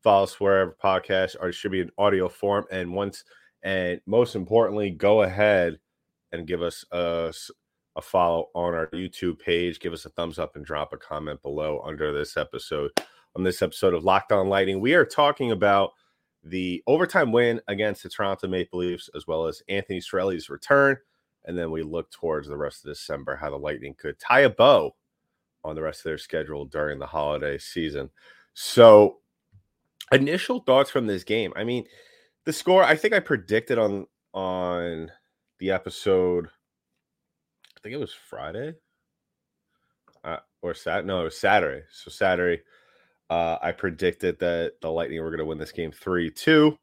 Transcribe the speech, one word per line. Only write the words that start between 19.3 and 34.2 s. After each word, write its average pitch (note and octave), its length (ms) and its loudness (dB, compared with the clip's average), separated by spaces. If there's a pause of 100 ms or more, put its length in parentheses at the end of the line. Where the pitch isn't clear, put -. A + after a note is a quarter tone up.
as - 220 -10
Anthony F#2+ 320 -6
Cirelli's F#2 480 -4
return. C#3 480 0 (480)
And F2 120 -8
then E2 140 -4
we D#2+ 120 -6
look D#2 280 -8
towards D2+ 380 -6
the C#2+ 80 -10
rest C#2+ 260 -10
of D2 80 -14
December, C#2 460 -10
how D2 120 -8
the C#2+ 60 -10
Lightning C#2+ 420 -10
could D2 220 -12
tie C3 220 4
a C3 80 6
bow A2 440 6 (680)
on D#2 100 -8
the D#2 80 -8
rest D#2 200 -8
of - 20 -20
their D#2 140 -6
schedule D2 480 -8
during D2+ 340 -6
the C#2 60 -10
holiday D2 520 -4
season. D2 520 -8 (440)
So, G#2+ 680 10 (920)
initial E3 480 0
thoughts C3+ 320 2
from A#2+ 160 -2
this F#2+ 160 -4
game. G#2+ 320 -4
I G#2 80 -8
mean, A#2+ 220 -6 (580)
the D#3+ 80 -4
score, F#3 320 4
I D#3 140 4
think D#3 160 0
I F#3+ 80 2
predicted A2+ 560 -2
on, G2+ 280 0 (280)